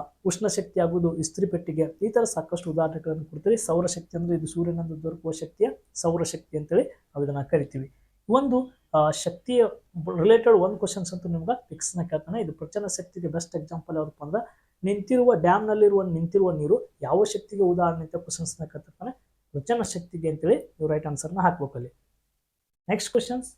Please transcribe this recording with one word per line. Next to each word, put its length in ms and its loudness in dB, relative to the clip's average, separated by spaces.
ಉಷ್ಣ 220 0
ಶಕ್ತಿ 320 -2
ಆಗುವುದು 360 2
ಇಸ್ತ್ರಿ 300 -4
ಪೆಟ್ಟಿಗೆ, 560 -2
ಈ 80 0
ತರ 140 2
ಸಾಕಷ್ಟು 480 -4
ಉದಾಹರಣೆಗಳನ್ನು 540 -2
ಕೊಡ್ತೀರಿ. 320 0
ಸೌರಶಕ್ತಿ 600 -2
ಅಂದ್ರೆ 200 0
ಇದು 100 -6
ಸೂರ್ಯನಿಂದ 560 -4
ದೊರಕುವ 280 -6
ಶಕ್ತಿಯ 380 -2
ಸೌರಶಕ್ತಿ 640 -2
ಅಂತೇಳಿ 260 2
ನಾವು 400 -8
ಇದನ್ನ 180 -4
ಕರಿತೀವಿ. 520 -2
ಒಂದು, 420 2
ಆ, 180 4
ಶಕ್ತಿಯ 540 0
ರಿಲೇಟೆಡ್ 320 8
ಒಂದು 220 4
ಕ್ವಶನ್ಸ್ 360 -6
ಅಂತೂ 160 -8
ನಿಮ್ಗೆ 400 -2
ಫಿಕ್ಸ್ 280 -8
ನ 40 0
ಕೇಳ್ತಾನೆ. 400 -4
ಇದು 120 -6
ಪ್ರಚನ್ನ 340 -8
ಶಕ್ತಿಗೆ 400 -8
ಬೆಸ್ಟ್ 280 -6
ಎಕ್ಸಾಂಪಲ್ 400 -10
ಯಾವ್ದಪ್ಪ 280 -6
ಅಂದ್ರೆ, 460 -8
ನಿಂತಿರುವ 500 4
ಡ್ಯಾಮ್ 340 4
ನಲ್ಲಿರುವ 360 6
ನಿಂತಿರುವ 480 2
ನೀರು 500 0
ಯಾವ 220 2
ಶಕ್ತಿಗೆ 400 -2
ಉದಾಹರಣೆ 380 2
ಅಂತ 140 -8
ಕ್ವಶನ್ಸ್ 460 -8
ನ 40 -8
ಕೇಳ್ತಿರ್ತಾನೆ. 580 -14
ಪ್ರಚನ್ನ 300 0
ಶಕ್ತಿಗೆ 480 -6
ಅಂತೇಳಿ 260 2
ನೀವು 320 -4
ರೈಟ್ 200 -2
ಆನ್ಸರ್ 260 -6
ನ 60 -4
ಹಾಕ್ಬೇಕು 340 0
ಅಲ್ಲಿ. 160 -12
ನೆಕ್ಸ್ಟ್ 220 -2
ಕ್ವಶನ್ಸ್, 460 -2